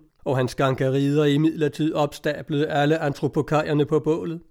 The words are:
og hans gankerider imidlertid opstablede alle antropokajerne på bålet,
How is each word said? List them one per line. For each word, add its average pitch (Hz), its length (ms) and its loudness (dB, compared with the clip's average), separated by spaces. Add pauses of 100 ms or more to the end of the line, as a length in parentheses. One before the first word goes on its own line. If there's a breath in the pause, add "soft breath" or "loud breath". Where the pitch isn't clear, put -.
(240)
og 131 120 0
hans 127 180 -2
gankerider 139 720 0
imidlertid 156 720 2
opstablede 147 720 -2
alle 147 320 2
antropokajerne 151 880 0
på 151 140 0
bålet, 170 500 -4